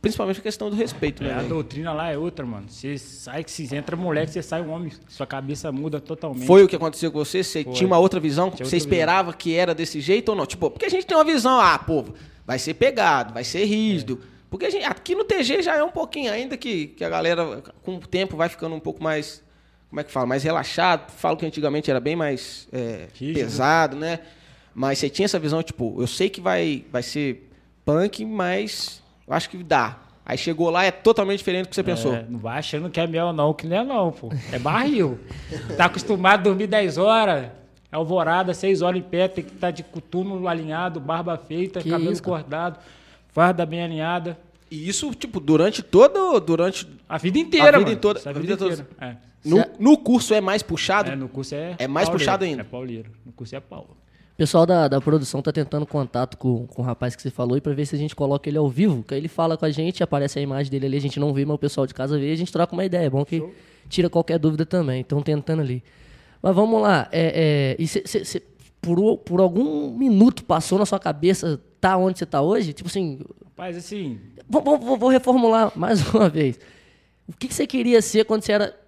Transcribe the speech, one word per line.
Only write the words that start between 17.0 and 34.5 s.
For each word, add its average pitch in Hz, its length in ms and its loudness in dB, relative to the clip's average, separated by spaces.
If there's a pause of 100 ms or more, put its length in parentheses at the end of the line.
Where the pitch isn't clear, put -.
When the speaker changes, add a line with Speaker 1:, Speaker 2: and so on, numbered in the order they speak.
Speaker 1:
a 165 40 -4
galera 165 540 -2 (200)
com 185 140 -8
o 170 40 -12
tempo 185 360 -4
vai 165 120 0
ficando 165 260 -8
um 156 60 -10
pouco 160 220 -8
mais, 151 400 -4 (460)
como 147 120 -10
é 147 40 -6
que - 60 -18
fala, 127 160 -2
mais 131 160 -2
relaxado. 165 720 0
Falo 160 240 -2
que 160 100 -6
antigamente 151 440 -2
era 131 100 2
bem 147 160 -4
mais, 143 560 -6
é, 113 420 -8
Speaker 2:
Rígido. 151 260 -6
Speaker 1:
pesado, 135 560 2
né? 160 240 -6 (540)
Mas 135 240 -2
você 143 120 -2
tinha 190 160 -2
essa 196 120 0
visão, 156 240 -2
tipo, 120 380 -8
eu 120 60 0
sei 185 240 -2
que 196 100 -14
vai, 175 520 -2
vai 123 100 -4
ser 139 460 -6 (360)
punk, 190 400 0
mas 202 800 -6 (240)
eu 139 80 -6
acho 165 160 -4
que 180 120 -14
dá. 139 360 0 (280)
Aí 135 120 -4
chegou 170 320 0
lá, 175 140 2
é 190 80 4
totalmente 202 460 2
diferente 185 280 -2
do - 40 -16
que - 40 -16
você 196 60 -2
Speaker 2:
É, - 40 0
Speaker 1:
pensou. 147 340 0 (100)
Speaker 2:
não 120 100 -8
vai 113 200 -6
achando 156 320 -6
que 147 100 -4
é 170 60 0
mel 165 260 -2
não, 151 200 2
que 151 140 -6
não 170 100 -2
é 226 80 0
não, 226 280 0
pô. - 180 -12 (220)